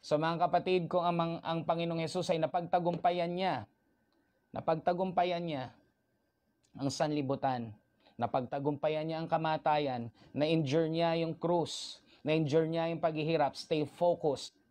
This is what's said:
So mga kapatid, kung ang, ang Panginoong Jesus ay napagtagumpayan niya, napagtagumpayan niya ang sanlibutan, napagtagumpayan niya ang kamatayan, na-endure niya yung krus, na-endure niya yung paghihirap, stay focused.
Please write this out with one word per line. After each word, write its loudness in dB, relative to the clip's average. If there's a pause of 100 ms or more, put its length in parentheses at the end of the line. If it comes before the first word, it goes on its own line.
So 0
mga 0
kapatid, 2
kung 2
ang, -2
ang -2
Panginoong 0
Jesus -2
ay 0
napagtagumpayan 0
niya, -2 (800)
napagtagumpayan 0
niya -6 (1040)
ang -4
sanlibutan, -2 (480)
napagtagumpayan -2
niya -4
ang -8
kamatayan, 0 (240)
na-endure 2
niya 2
yung -4
krus, -2 (220)
na-endure 2
niya 0
yung -4
paghihirap, 2
stay -2
focused. 0 (160)